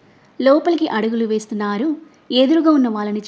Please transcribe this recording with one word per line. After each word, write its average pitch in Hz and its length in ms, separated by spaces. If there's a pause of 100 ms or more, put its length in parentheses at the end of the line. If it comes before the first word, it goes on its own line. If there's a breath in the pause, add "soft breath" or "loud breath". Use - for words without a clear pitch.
(400 soft breath)
లోపలికి 311 460
అడుగులు 226 380
వేస్తున్న 214 380
ఆరు 214 340 (340 loud breath)
ఎదురుగా 294 400
ఉన్న 269 180
వాళ్ళని 208 400